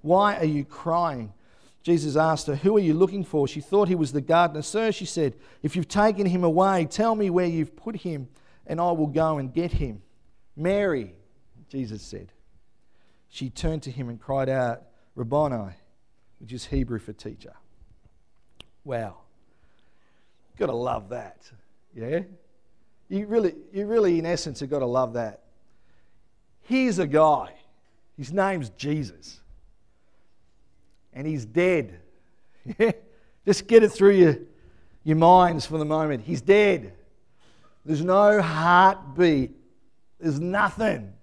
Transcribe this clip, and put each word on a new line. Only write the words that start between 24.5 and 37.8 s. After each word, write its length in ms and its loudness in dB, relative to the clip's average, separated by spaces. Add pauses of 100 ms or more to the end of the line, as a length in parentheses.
have 100 -10
gotta 160 -2
love 280 -2
that. 300 -8 (1160)
Here's 380 0
a 80 0
guy. 460 2 (640)
His 160 -12
name's 380 -2
Jesus. 680 -8 (1700)
And 140 -12
he's 180 -6
dead. 580 -2 (760)
<laughs> 680 -4
Just 200 2
get 160 8
it 80 4
through 220 6
your, 260 6 (680)
your 140 0
minds 480 6
for 140 -6
the 60 -2
moment. 360 -2
He's 200 -6
dead. 520 2 (880)